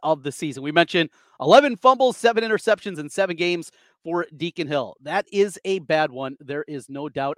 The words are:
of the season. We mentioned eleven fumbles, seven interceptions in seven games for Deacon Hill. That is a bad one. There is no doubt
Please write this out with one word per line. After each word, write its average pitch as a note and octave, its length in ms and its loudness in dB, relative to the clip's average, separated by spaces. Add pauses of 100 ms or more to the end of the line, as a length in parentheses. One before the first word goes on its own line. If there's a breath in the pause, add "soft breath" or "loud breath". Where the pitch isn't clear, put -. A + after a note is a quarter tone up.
of D3+ 200 0
the C#3 100 -6
season. C#3 300 -8
We D3 100 -6
mentioned E3 380 2 (300 soft breath)
eleven A#3 360 6
fumbles, B3+ 400 2
seven A3+ 280 2
interceptions G#3 540 -2
in D3 100 -8
seven F#3 280 -2
games F3 340 -2 (320 soft breath)
for E3+ 240 -4 (100)
Deacon D#3+ 300 -6
Hill. C3+ 360 -4
That F3 280 -4
is G3 340 0
a F#3+ 160 -2
bad D#3 300 0
one. C3+ 300 -10
There C#3+ 260 -8
is C#3+ 220 -12
no C#3+ 200 -10
doubt C#3 280 -6